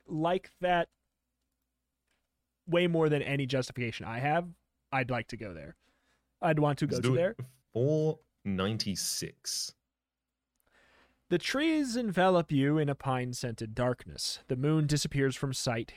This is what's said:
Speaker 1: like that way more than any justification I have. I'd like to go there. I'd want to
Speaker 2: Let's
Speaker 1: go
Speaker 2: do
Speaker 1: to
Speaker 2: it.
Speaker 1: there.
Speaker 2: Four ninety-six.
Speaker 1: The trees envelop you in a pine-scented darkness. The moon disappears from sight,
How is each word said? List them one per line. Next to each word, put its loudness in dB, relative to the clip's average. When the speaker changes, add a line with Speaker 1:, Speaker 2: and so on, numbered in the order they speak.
Speaker 1:
like -2
that 2
way 4
more 4
than 2
any -2
justification -4
I -6
have. 0
I'd 0
like -4
to -12
go -10
there. -14
I'd 2
want 2
to 2
Speaker 2:
Let's -2
Speaker 1:
go -4
Speaker 2:
do 2
Speaker 1:
to 4
Speaker 2:
it. 4
Speaker 1:
there. 0
Speaker 2:
Four 2
ninety-six. -4
Speaker 1:
The 2
trees 0
envelop 2
you 4
in 2
a 0
pine-scented -4
darkness. -4
The -2
moon 2
disappears 0
from -4
sight, -4